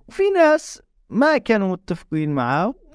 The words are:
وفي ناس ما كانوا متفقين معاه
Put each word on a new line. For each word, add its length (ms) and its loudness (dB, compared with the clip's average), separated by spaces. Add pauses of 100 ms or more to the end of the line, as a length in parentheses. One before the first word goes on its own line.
وفي 220 -4
ناس 520 2 (280)
ما 280 2
كانوا 340 0
متفقين 580 -6
معاه 440 -2 (220)